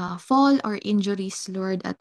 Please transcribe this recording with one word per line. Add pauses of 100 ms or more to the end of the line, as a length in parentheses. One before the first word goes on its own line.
ah,
fall
or
injuries,
Lord,
at,